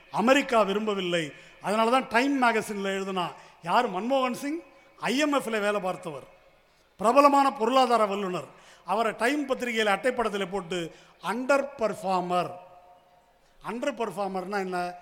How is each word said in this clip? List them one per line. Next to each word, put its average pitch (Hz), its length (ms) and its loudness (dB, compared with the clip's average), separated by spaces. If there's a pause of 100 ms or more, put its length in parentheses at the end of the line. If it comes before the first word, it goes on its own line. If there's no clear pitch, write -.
(100)
அமெரிக்கா 247 520 4
விரும்பவில்லை. 190 600 0 (360)
அதனால 220 300 0
தான் 254 180 2
டைம் 277 340 2
மேகசின்ல 214 500 0
எழுதுனா, 190 340 -4 (360)
யார்? 214 280 2
மன்மோகன் 247 520 -2
சிங் 294 180 -6 (400)
ஐ 175 180 -2
எம் 294 160 0
எஃப்ல 233 260 -2
வேலை 208 200 0
பார்த்தவர், 175 460 -8 (760)
பிரபலமான 277 520 6
பொருளாதார 240 540 4
வல்லுனர். 190 420 -4 (360)
அவரை 214 320 0
டைம் 285 320 0
பத்திரிகையில 226 440 0
அட்டைப்படத்துல 208 580 0
போட்டு 180 280 -6 (440)
under 254 380 0 (160)
performer. 180 720 -2 (1160)
under 240 280 -4
performer-னா 196 680 -6
என்ன? 185 200 -4 (240)